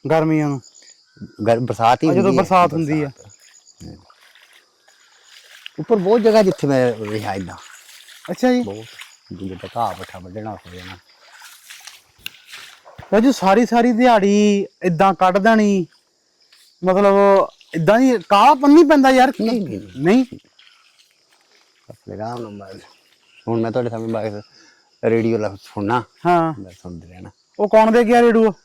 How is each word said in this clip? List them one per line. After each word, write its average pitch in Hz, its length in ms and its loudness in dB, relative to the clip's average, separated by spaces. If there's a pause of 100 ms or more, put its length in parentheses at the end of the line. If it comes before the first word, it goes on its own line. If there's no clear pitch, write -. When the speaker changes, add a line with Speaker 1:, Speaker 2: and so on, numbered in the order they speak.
Speaker 1:
ਗਰਮੀਆਂ 156 400 0
ਨੂੰ? 135 120 -6 (840)
Speaker 2:
ਗਰ-, 117 120 2
ਬਰਸਾਤ 120 440 -2
ਹੀ 160 40 0
Speaker 1:
ਆ, 156 40 2
ਜਦੋਂ 190 120 0
Speaker 2:
ਹੁੰਦੀ 196 140 0
ਹੈ, 190 40 0
Speaker 1:
ਬਰਸਾਤ 175 320 0
ਹੁੰਦੀ 156 300 -4
ਆ। 139 40 -8
Speaker 2:
ਬਰਸਾਤ। - 260 -20 (2500)
ਉੱਪਰ 220 160 -2
ਬਹੁਤ 208 260 0
ਜਗ੍ਹਾ 214 220 4
ਜਿੱਥੇ 175 240 -2
ਮੈਂ 127 260 0
ਰਿਹਾ 104 400 -8
ਏਦਾਂ। 90 220 -10 (760)
Speaker 1:
ਅੱਛਾ 254 220 0
ਜੀ। 247 100 -2
Speaker 2:
ਬਹੁਤ। 110 220 -12 (480)
ਜਿੱਦਾਂ 92 440 -14
ਘਾਹ 104 180 -6
ਪੱਠਾ 95 240 -18
ਵੱਢਣਾ, 101 360 -16
ਸੋ 90 200 -20
ਜਾਣਾ। 92 220 -20 (2250)
Speaker 1:
ਰਾਜੂ, 233 180 4
ਸਾਰੀ 196 340 2
ਸਾਰੀ 240 260 0
ਦਿਹਾੜੀ 208 760 2 (180)
ਏਦਾਂ 185 280 2
ਕੱਢ 185 240 0
ਦੇਣੀ, 202 480 2 (960)
ਮਤਲਬ 196 320 2 (680)
ਏਦਾਂ 202 180 2
ਹੀ 254 180 2 (120)
ਕਾਹਲਾ 262 380 2
ਨਹੀਂ 302 180 8
ਪੈਂਦਾ 277 240 4
ਯਾਰ? 254 320 4
Speaker 2:
ਨਹੀਂ, 226 200 -2
ਨਹੀਂ, 107 180 -8
ਨਹੀਂ। 95 180 -18
Speaker 1:
ਨਹੀਂ? 208 280 2 (1600)
Speaker 2:
ਆਪਣੇ 101 260 -20
ਆਰਾਮ 117 240 -12
ਨਾਲ 110 120 -14
ਮੈਂ, 98 220 -18 (720)
ਹੁਣ 117 140 -2
ਮੈਂ 113 100 -4
ਤੁਹਾਡੇ 120 180 -4
ਸਾਹਮਣੇ 113 240 -10
ਬਸ 104 300 -8 (600)
ਰੇਡੀਓ 113 340 0
ਲਾ 101 180 -8
ਸੁਣਨਾ। 107 480 -6 (220)
Speaker 1:
ਹਾਂ। 165 340 0
Speaker 2:
ਮੈਂ 92 120 -18
ਸੁਣਦੇ 87 360 -18
ਰਹਿਣਾ। 92 240 -20 (280)
Speaker 1:
ਉਹ 202 80 -2
ਕੌਣ 220 240 4
ਦੇ 240 120 4
ਗਿਆ 240 180 2
ਰੇਡੀਓ? 226 300 4 (140)